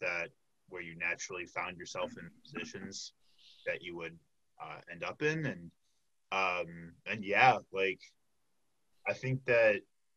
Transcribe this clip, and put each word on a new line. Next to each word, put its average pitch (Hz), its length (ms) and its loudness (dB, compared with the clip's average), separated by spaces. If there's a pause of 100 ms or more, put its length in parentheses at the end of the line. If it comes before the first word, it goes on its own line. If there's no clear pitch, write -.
that, 87 280 -2 (400)
where 90 120 -10
you 82 160 -12
naturally 87 480 -6
found 90 320 -6
yourself 87 420 -6
in 85 100 -14 (140)
positions - 680 -10 (520)
that 85 160 -2
you 87 140 -10
would, 82 220 -8 (420)
uh, 156 180 -10 (140)
end - 120 -8
up 90 180 -6
in. 156 240 0
And, 85 260 -6 (600)
um, 87 640 0 (120)
and 101 180 -4
yeah, 104 340 8 (160)
like, 95 260 2 (1080)
I 101 60 0
think 131 320 -2
that 113 360 8 (360)